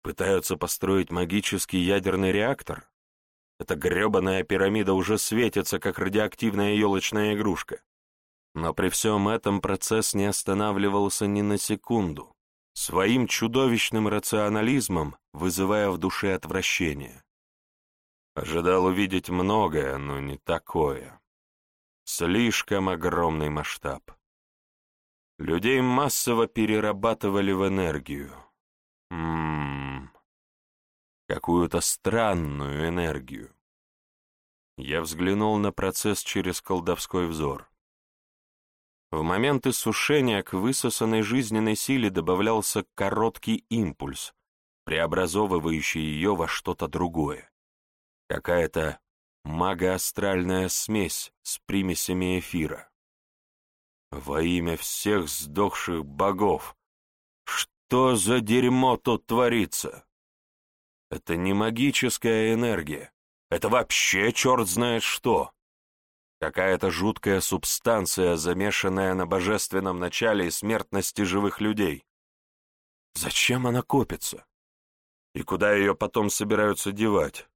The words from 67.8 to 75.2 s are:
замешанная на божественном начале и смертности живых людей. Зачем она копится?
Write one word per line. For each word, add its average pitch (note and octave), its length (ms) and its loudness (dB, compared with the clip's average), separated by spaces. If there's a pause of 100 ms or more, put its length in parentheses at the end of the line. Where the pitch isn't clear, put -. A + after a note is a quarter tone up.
замешанная F#2 760 0
на F#2 120 0
божественном F#2+ 720 0
начале F#2+ 480 0
и D#2+ 40 -2
смертности G#2 720 -2
живых G2 360 0
людей. G#2 460 0 (1080)
Зачем - 520 0
она B2 140 2
копится? - 640 -2 (880)